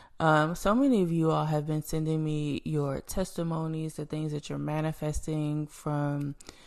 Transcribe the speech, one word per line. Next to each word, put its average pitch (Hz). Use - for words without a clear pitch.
Um, 156
so 202
many 254
of 165
you 165
all 156
have 151
been 156
sending 156
me 151
your 143
testimonies, 160
the 151
things 151
that 147
you're 143
manifesting 151
from 143